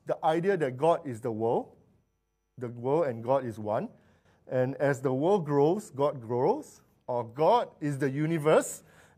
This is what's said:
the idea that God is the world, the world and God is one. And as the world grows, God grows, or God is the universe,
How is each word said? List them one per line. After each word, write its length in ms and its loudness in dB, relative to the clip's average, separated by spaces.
the 180 -4
idea 340 2
that 200 -2
God 280 2
is 140 -8
the 120 -4
world, 440 -2
the 120 -8
world 380 -2
and 160 -6
God 220 0
is 140 -8
one. 300 -4
And 260 0
as 260 0
the 120 0
world 320 0
grows, 440 2
God 320 -2
grows, 600 -2
or 140 -2
God 420 2
is 160 -2
the 120 0
universe, 760 2